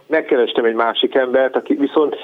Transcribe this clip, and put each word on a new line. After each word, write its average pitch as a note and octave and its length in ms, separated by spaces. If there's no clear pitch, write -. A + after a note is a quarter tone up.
megkerestem C3+ 580
egy A2+ 100
másik A#2 400
embert, C3 420
aki B2 180
viszont C#3+ 500